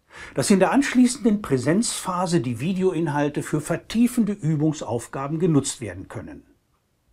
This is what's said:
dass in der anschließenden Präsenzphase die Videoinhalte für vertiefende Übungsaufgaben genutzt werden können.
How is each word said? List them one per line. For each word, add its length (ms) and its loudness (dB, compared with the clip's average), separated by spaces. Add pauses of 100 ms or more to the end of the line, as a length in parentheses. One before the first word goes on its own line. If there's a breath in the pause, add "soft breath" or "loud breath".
(340 loud breath)
dass 160 0
in 80 6
der 120 4
anschließenden 720 2
Präsenzphase 1000 0
die 180 -4
Videoinhalte 800 0
für 200 -2
vertiefende 720 0
Übungsaufgaben 1040 -2
genutzt 420 2
werden 280 -10
können. 340 -14 (720)